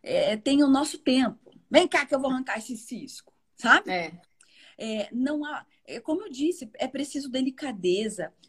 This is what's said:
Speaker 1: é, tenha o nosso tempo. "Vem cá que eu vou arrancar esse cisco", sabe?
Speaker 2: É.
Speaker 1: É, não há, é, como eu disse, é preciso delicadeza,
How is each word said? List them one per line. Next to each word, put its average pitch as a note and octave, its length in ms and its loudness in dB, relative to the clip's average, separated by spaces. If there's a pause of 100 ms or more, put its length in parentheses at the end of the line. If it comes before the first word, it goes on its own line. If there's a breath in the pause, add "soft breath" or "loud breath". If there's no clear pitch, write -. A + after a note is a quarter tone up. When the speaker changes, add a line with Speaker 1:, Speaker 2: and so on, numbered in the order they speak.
Speaker 1:
é, F3+ 360 0
tenha C#4 280 4
o C#4 40 6
nosso C#4 280 2
tempo. B3+ 540 0 (180)
"Vem F4 180 8
cá D4 180 0
que - 100 -2
eu C4+ 40 0
vou C4+ 100 0
arrancar B3+ 280 -2
esse A3+ 200 -10
cisco", - 560 -16 (220)
sabe? E4 360 4
Speaker 2:
É. E3+ 200 -4 (680 soft breath)
Speaker 1:
É, A3 360 -6
não D4 320 -2
há, D4 200 -10 (220)
é, E3 140 -10
como D#4+ 220 -4
eu G#4 60 -14
disse, C#4+ 460 -4
é B3+ 120 -2
preciso C#4 420 -6
delicadeza, A3 1040 -2 (160)